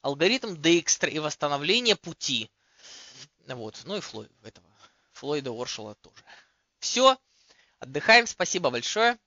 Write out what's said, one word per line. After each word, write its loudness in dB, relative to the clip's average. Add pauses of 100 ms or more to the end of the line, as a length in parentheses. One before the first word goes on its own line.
алгоритм 0
Dijkstra 2
и -4
восстановление 0
пути. -6 (960)
Вот. -12
Ну -8
и -6
Флой-, -14 (140)
этого, -20 (460)
Флойда -6
Оршела -8
тоже. -20 (580)
Все. 4 (640)
Отдыхаем. 4
Спасибо -2
большое. 0